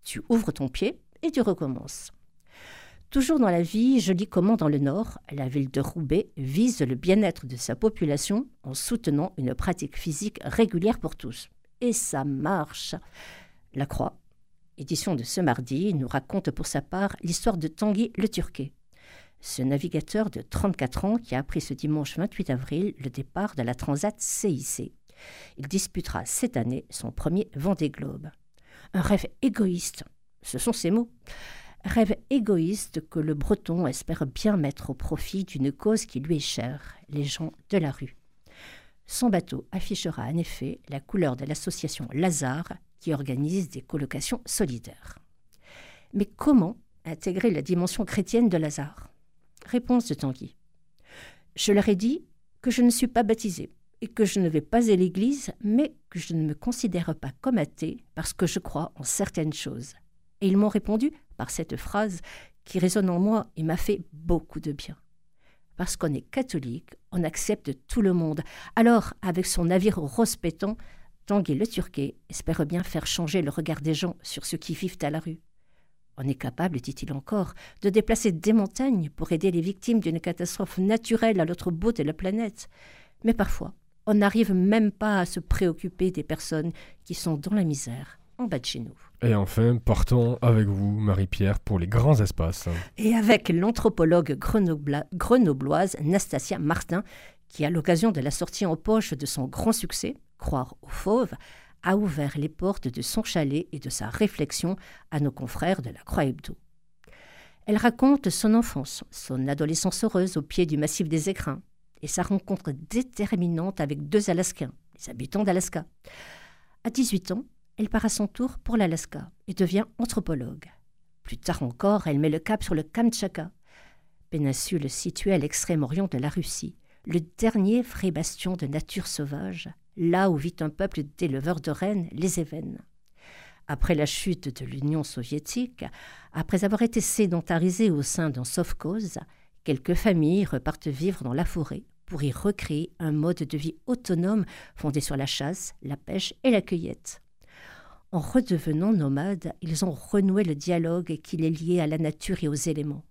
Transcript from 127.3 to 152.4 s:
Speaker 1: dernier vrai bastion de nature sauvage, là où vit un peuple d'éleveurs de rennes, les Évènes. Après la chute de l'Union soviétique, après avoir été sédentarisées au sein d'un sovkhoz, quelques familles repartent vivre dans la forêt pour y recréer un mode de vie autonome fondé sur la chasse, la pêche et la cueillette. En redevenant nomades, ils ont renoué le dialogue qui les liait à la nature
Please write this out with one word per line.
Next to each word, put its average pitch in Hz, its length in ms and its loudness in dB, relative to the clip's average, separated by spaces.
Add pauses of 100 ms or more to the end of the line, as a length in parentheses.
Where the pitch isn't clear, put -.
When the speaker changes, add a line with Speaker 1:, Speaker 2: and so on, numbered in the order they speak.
Speaker 1:
dernier 220 420 4
vrai 190 300 -4
bastion 165 440 -4
de 160 120 -6
nature 156 400 -6
sauvage, 160 600 -6 (280)
là 180 340 4
où 170 60 4
vit 151 240 -4
un 156 100 0
peuple 190 320 -4 (160)
d'éleveurs 151 440 -2
de 156 100 -4
rennes, 185 400 -2
les 170 280 -2
Évènes. - 400 -6 (880)
Après 151 280 2
la 147 100 2
chute - 560 -4
de 127 60 -10
l'Union 143 360 -2
soviétique, 151 800 -6 (480)
après 180 320 0
avoir 202 200 2
été 233 180 2
sédentarisées 180 880 2
au 147 140 2
sein 160 260 0
d'un 127 140 -4
sovkhoz, 180 760 -4 (460)
quelques 156 320 0
familles 180 500 4
repartent - 420 -4
vivre 160 360 -2
dans 120 100 -4
la 151 100 0
forêt - 400 -4 (220)
pour 147 180 -6
y 139 80 0
recréer 170 680 -2
un 160 120 -2
mode 160 320 0
de 147 140 -6
vie 156 180 -6 (100)
autonome 202 600 0 (300)
fondé 147 260 -2
sur 139 160 -4
la 135 80 -2
chasse, 143 560 -6
la 139 160 -8
pêche - 360 -6 (100)
et 262 80 4
la 208 100 4
cueillette. - 600 -6 (920)
En 180 60 0
redevenant 175 720 2
nomades, 160 580 0 (100)
ils 160 220 -2
ont 180 80 0
renoué 196 520 2
le 160 120 0
dialogue 170 640 -2
qui - 140 -10
les 160 140 2
liait 165 320 0
à 151 60 2
la 156 100 0
nature 160 460 -2